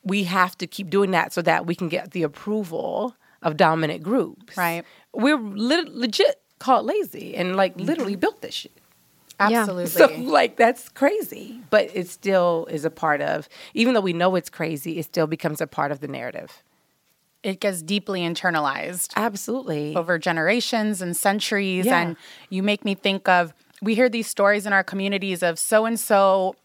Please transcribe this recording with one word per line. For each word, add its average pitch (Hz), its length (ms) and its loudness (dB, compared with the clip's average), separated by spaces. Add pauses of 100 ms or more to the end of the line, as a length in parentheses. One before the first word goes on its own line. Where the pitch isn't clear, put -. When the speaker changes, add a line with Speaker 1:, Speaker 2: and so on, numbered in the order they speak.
Speaker 1:
we 202 220 -2
have 180 340 0
to 180 80 -8
keep - 240 -12
doing 196 220 4
that 170 200 0
so - 100 -2
that 165 240 2
we 170 80 -2
can 175 140 -4
get 175 220 -4
the 170 140 -2
approval 190 880 -4 (280)
of 156 140 -2
dominant 160 460 2
groups. 208 540 -4
Speaker 2:
Right. 170 280 -2 (300)
Speaker 1:
We're 285 240 2
lit-, 233 560 -2
legit 247 460 0 (180)
called 254 260 2
lazy 240 520 -4
and, 185 200 -2
like, 190 240 2
literally 240 340 -2
Speaker 2:
Mm-hmm. 180 60 -6
Speaker 1:
built - 220 -2
this - 120 -14
shit. - 180 -12 (680)
Speaker 3:
Yeah. 214 200 4
Speaker 2:
Absolutely. 180 260 -2
Speaker 1:
So, 269 200 8 (260)
like, 285 240 4
that's 240 320 4
crazy. - 720 -2 (100)
But 214 240 4
it 180 140 -4
still 175 640 0
is 151 120 -6
a 160 60 0
part 151 300 0
of, 151 280 -4 (240)
even 233 220 2
though 220 60 4
we 190 120 0
know 175 220 2
it's 175 160 -2
crazy, 160 480 -6
it 156 60 -6
still 160 240 0
becomes 156 320 -4
a 156 80 -4
part 147 240 -2
of 135 80 -8
the 143 80 -10
narrative. - 560 -12 (800)
Speaker 2:
It 190 160 -6
gets 190 220 -2
deeply 190 400 -4
internalized 165 920 -2
Speaker 1:
Absolutely. 202 800 -4
Speaker 2:
over 170 240 -2
generations 202 840 -2
and 175 160 -6
centuries. 196 680 0
Speaker 1:
Yeah. 185 140 4
Speaker 2:
And 170 160 -4 (340)
you 190 140 -2
make 208 200 0
me 196 120 -2
think 196 320 -2
of, 175 260 4 (260)
we 214 140 0
hear 254 140 4
these 226 180 -2
stories 202 400 2
in 208 60 0
our 196 100 4
communities 196 640 -2
of 170 120 0
so-and-so 202 1080 2